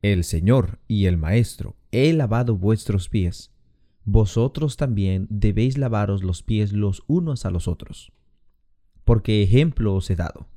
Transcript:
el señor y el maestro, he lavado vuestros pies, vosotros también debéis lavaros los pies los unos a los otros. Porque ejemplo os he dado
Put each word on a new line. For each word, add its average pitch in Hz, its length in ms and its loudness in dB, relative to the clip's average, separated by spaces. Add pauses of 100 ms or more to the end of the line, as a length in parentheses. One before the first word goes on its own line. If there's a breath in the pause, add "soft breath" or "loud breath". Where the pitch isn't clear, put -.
el 95 220 2
señor 90 640 0
y 101 160 0
el 90 120 2
maestro, 95 600 -2 (160)
he 135 200 2
lavado 120 440 0
vuestros 101 520 -2
pies, - 440 -4 (500)
vosotros 113 760 0
también 98 540 -2
debéis 107 480 0
lavaros 104 460 -2
los 92 180 -4
pies 107 300 -2
los 101 340 -2
unos 160 380 -2
a 95 80 -4
los 87 160 -4
otros. - 440 -10 (920)
Porque 107 400 4
ejemplo 113 500 2
os 95 160 -2
he 92 60 0
dado - 400 -6